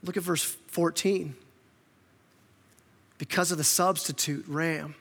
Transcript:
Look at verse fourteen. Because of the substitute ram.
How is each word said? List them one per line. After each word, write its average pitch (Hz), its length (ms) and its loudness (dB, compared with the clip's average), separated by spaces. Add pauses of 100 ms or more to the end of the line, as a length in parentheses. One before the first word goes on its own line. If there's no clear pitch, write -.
Look 180 140 -6
at 180 80 -4
verse 170 320 -2 (100)
fourteen. 170 680 0 (1800)
Because 180 340 0
of 165 60 -2
the 151 60 0
substitute 160 840 2
ram. 151 520 -2